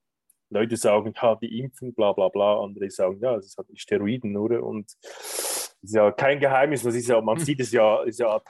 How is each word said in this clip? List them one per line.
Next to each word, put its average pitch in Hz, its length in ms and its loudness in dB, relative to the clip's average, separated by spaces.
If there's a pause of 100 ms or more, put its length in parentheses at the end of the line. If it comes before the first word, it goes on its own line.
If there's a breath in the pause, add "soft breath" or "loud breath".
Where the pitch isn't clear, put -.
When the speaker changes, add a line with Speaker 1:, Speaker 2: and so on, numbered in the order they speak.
(500)
Speaker 1:
Leute 110 260 0
sagen, 107 440 2
ja, 110 160 4
die 117 240 -10
Impfung, 131 340 -12
bla, 101 180 2
bla, 95 160 2
bla. 104 340 2
Andere 98 280 -8
sagen, 98 320 -2
ja, 123 140 -2
es 95 100 -10
ist - 120 -20
halt 95 100 -14
mit - 120 -20
Steroiden, 104 560 -4
oder? 113 280 -2
Und 110 380 -10
es - 800 -10
ist 104 120 -10
ja 104 180 6
kein 139 280 2
Geheimnis, 135 420 2
das 117 140 0
ist 120 120 -4
ja, 117 120 4
man 110 180 0
Speaker 2:
Hm. 165 60 -4
Speaker 1:
sieht 135 160 -4
es 113 120 -2
ja, 110 300 4
ist 110 160 -6
ja, 110 320 0